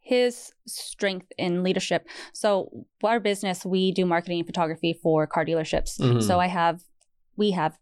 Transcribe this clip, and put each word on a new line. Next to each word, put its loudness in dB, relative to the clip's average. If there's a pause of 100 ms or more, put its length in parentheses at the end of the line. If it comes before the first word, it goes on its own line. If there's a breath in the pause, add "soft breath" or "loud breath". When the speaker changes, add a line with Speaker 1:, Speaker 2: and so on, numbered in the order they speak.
Speaker 1:
his -2 (140)
strength -6 (120)
in 0
leadership. 0 (280 loud breath)
So -2 (180)
our 2
business, -2
we 2
do 2
marketing 0
and -4
photography -2
for 4
car 0
dealerships. -2
Speaker 2:
Mm-hmm. 4
Speaker 1:
So 2
I 2
have, 0 (540)
we 2
have -2